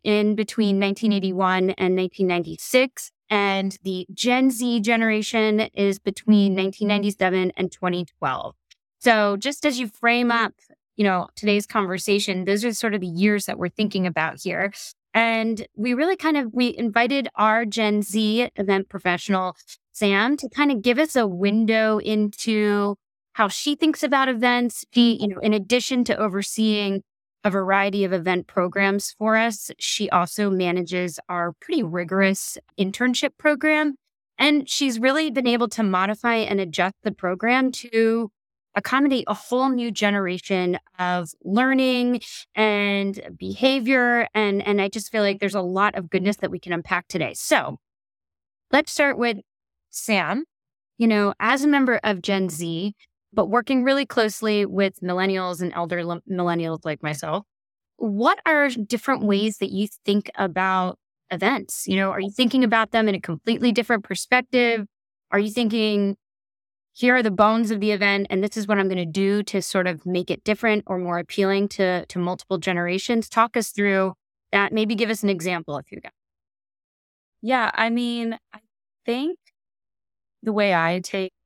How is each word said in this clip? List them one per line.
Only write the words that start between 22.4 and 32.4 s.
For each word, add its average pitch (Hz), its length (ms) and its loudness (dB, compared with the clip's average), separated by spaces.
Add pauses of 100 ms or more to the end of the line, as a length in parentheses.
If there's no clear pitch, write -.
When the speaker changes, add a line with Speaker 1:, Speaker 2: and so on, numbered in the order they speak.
Speaker 1:
how 208 160 2
she 294 260 -2
thinks 311 280 0
about 269 260 2
events. 247 640 0
She, 240 280 4
you 208 60 -2
know, 196 140 -4
in 214 140 2
addition 240 500 0
to 220 120 0
overseeing 202 840 -2 (420)
a 208 60 2
variety 196 540 0
of 180 80 0
event 180 340 -2
programs 196 720 -2
for 220 160 0
us, 220 420 -2
she - 340 -4
also 180 380 0
manages 180 720 -2 (100)
our 175 220 -4 (100)
pretty 320 220 -2
rigorous 180 720 0 (220)